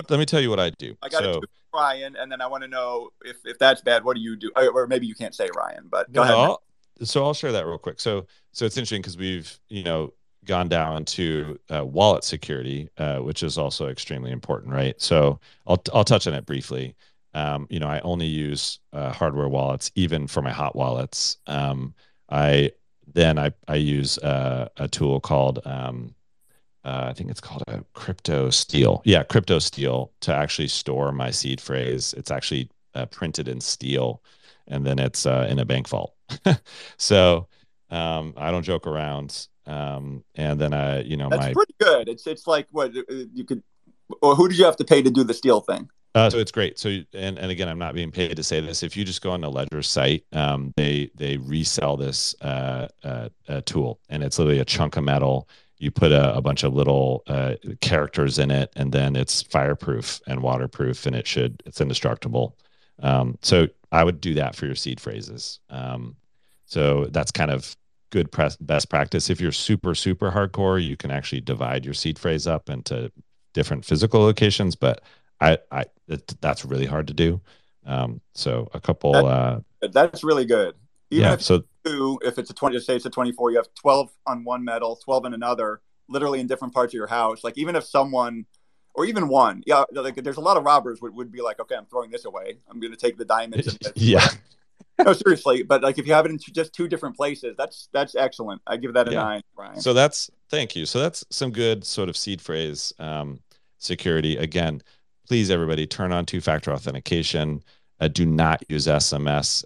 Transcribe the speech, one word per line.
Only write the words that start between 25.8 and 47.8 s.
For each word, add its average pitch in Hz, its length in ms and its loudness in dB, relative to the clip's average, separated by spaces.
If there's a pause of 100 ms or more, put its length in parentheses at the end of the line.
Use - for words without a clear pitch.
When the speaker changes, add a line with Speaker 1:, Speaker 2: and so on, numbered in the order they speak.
Speaker 1:
uh, 65 240 -6
I 65 40 -6
think - 180 -10
it's - 100 -10
called - 280 -12
a - 240 -10
Crypto 76 560 -2
Steel. 65 560 4
Yeah, 90 180 8
Crypto 92 360 2
Steel 65 520 -2 (120)
to 80 120 0
actually 73 340 -2
store 69 440 -2
my 64 180 -4
seed 64 300 -4
phrase. 64 540 -4
It's - 160 -12
actually, 67 400 -4 (240)
uh, 65 120 -6
printed - 400 -8
in 62 140 -8
steel, 64 600 -4 (440)
and 69 200 -6
then 67 120 0
it's, - 280 -4
uh, 64 240 2
in 69 80 0
a 62 80 -2
bank 64 220 -2
vault. - 260 -8 (300)
<laughs> - 520 0
So, 90 520 6 (420)
um, 80 480 -4
I 76 120 -4
don't 87 120 -2
joke 85 240 -4
around. 73 640 -6 (180)
Um, 69 580 -8 (100)
and 73 260 -2
then 73 120 0
I, 69 300 -2
you 69 140 -6
know, 71 120 -4
Speaker 2:
That's 67 180 0
Speaker 1:
my 64 60 -4
Speaker 2:
pretty 415 260 0
good. 131 300 4
It's, 117 180 -10
it's 156 200 -8
like, 151 260 2
what, 135 240 -4
uh, 127 60 -4 (300)
you 127 120 -10
could, 127 180 -6 (600)
or 143 120 8
who 175 140 8
did 180 100 2
you 185 60 10
have 175 120 6
to 143 80 -2
pay 143 180 8
to 131 80 6
do 127 120 4
the 113 120 0
steel 120 260 4
thing? 92 280 -4 (280)
Speaker 1:
Uh, 113 120 8
so 104 100 2
it's 107 120 -2
great. 101 280 -2
So, 107 100 -4 (240)
and, 95 260 -6
and 92 140 -6
again, 90 160 -4
I'm 82 100 -6
not 82 160 -6